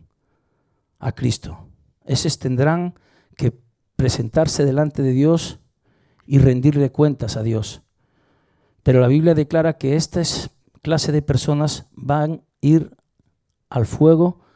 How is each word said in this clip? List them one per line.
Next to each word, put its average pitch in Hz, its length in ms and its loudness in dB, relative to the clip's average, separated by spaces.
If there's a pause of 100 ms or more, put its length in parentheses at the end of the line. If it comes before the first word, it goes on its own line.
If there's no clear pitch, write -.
(960)
a 127 140 -6
Cristo. - 560 -8 (380)
Esos - 340 -4
tendrán 156 560 -2 (420)
que - 220 -4 (360)
presentarse 131 720 -2
delante 143 380 -2
de 131 80 0
Dios 151 480 0 (680)
y 139 140 2
rendirle 135 520 2
cuentas 143 460 -2
a 110 60 -6
Dios. 110 400 -6 (960)
Pero 127 180 4
la 123 80 4
Biblia 160 280 4
declara 156 420 0
que 139 180 -2
esta 165 260 -4
es-, - 280 -6 (320)
clase 156 300 -2
de 147 100 0
personas 147 680 -2
van 147 400 -2
a 160 100 -10 (200)
ir 151 360 2 (720)
al 120 160 0
fuego 165 560 2 (140)